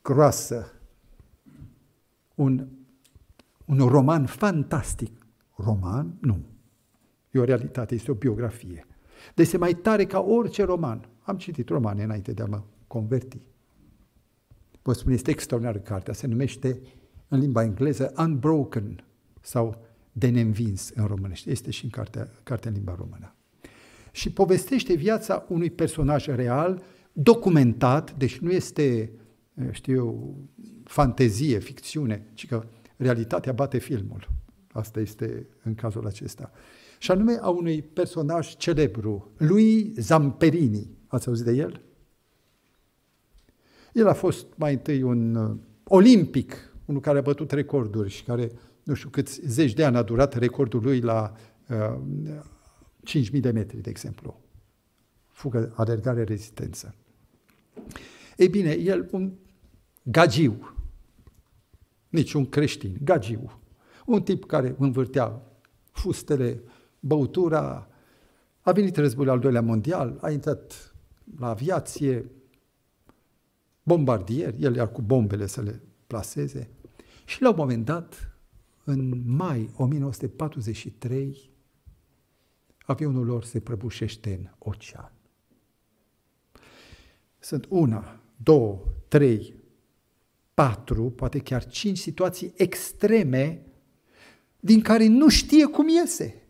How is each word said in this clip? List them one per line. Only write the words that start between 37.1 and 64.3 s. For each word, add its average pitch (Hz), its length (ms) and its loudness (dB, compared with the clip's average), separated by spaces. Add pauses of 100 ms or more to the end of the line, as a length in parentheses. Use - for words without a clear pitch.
anume 220 300 4
a 190 80 0
unui 170 320 0
personaj 165 720 -4
celebru, 117 840 -2
lui 214 600 6
Zamperini. 143 920 2 (180)
Ați - 200 -4
auzit 120 180 -2
de 117 60 2
el? 147 300 -2 (2000)
El 226 140 6
a 175 60 6
fost - 420 -2
mai 147 180 0
întâi 139 280 -2
un, 117 340 0
uh, 110 220 -2 (260)
olimpic, 190 880 6 (120)
unul 143 160 -2
care 147 160 2
a 139 40 2
bătut 143 300 -2
recorduri 120 580 -2
și - 140 -14
care, 120 280 -4 (320)
nu 147 100 -2
știu 143 160 -6
câți - 360 -6
zeci 127 280 0
de 156 100 2
ani 127 140 4
a 120 40 2
durat 120 320 2
recordul 120 500 0
lui 131 160 2
la, 110 340 -2 (360)
uh, 113 300 -4 (1040)
cinci 117 260 0
mii 139 120 0
de 123 100 0
metri, 110 300 -4
de - 80 -10
exemplu. - 520 -14 (880)
Fugă, 113 480 -4
alergare, 117 480 0
rezistență. 107 720 -10 (1400)
Ei 185 100 6
bine, 185 240 0
el, 175 400 -2
un 190 200 -4 (720)
gagiu, 139 680 2 (1400)
nici 165 240 0
un 135 160 0
creștin, 113 540 -2
gagiu, 120 580 -2 (440)
un 208 160 4
tip 185 240 -2